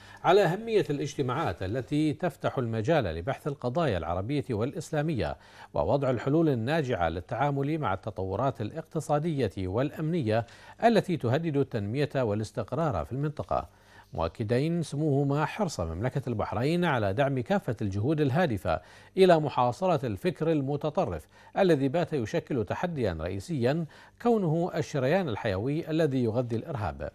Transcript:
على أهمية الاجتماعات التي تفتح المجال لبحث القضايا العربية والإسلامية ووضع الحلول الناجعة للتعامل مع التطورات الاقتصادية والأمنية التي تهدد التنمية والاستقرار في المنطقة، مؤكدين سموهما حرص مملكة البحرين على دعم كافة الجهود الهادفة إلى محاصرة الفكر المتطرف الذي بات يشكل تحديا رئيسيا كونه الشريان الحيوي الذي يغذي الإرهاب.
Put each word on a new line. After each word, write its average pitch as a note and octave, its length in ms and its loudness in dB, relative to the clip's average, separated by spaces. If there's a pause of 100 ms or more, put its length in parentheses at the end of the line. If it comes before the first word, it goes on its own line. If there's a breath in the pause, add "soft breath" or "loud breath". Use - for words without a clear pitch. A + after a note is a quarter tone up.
(240 loud breath)
على F#3+ 200 6
أهمية G#3 460 2
الاجتماعات C#3 760 -2
التي C3+ 500 -2
تفتح - 440 -4
المجال A#2 460 0
لبحث F2+ 440 -4
القضايا C3+ 500 -2
العربية F#2+ 520 -2
والإسلامية C3 880 -2 (360 loud breath)
ووضع B2+ 360 2
الحلول D3 400 2
الناجعة B2 600 0
للتعامل C#3 680 -2
مع A#2 160 -2
التطورات G2+ 680 -4
الاقتصادية D3 960 -2
والأمنية A#2 880 0 (380 loud breath)
التي G3 340 4
تهدد C#3+ 400 0
التنمية B2 580 -2
والاستقرار A2+ 920 -2
في - 60 -12
المنطقة، C#3+ 580 -4 (440 loud breath)
مؤكدين B2 720 0
سموهما C#3+ 600 0
حرص - 340 -4
مملكة F2+ 480 -2
البحرين B2 580 0
على A2 280 2
دعم C3+ 260 0
كافة D3 420 -2
الجهود A2+ 400 0
الهادفة A#2 600 0 (360 loud breath)
إلى F3+ 220 8
محاصرة C3+ 680 2
الفكر D#3 460 -2
المتطرف C#3+ 760 -2 (300 loud breath)
الذي D#3+ 300 6
بات D#3+ 260 0
يشكل C3+ 520 0
تحديا A#2 540 -2
رئيسيا A#2 680 0 (360 loud breath)
كونه F3+ 540 2
الشريان D3+ 540 0
الحيوي A#2+ 600 -2
الذي D3 340 2
يغذي A#2 320 0
الإرهاب. G#2 600 -6